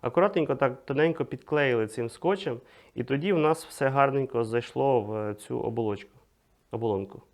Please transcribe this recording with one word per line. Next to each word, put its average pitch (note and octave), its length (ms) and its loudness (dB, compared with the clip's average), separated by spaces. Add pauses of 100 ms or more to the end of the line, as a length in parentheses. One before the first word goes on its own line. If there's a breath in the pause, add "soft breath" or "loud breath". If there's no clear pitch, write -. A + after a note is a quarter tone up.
Акуратненько E3 540 2
так C3 300 0
тоненько D#3 400 2
підклеїли C3 640 0
цим A#2 240 -6
скотчем, E3+ 500 -4 (340 loud breath)
і B2 100 -4
тоді D3 280 0
в F3 60 4
нас D#3 280 2
все - 220 0
гарненько C3+ 560 2
зайшло A#2+ 560 0
в G#2+ 340 -4
цю A#2 260 -8
оболочку, A2+ 500 -4 (600)
оболонку. G#2+ 520 -4 (120)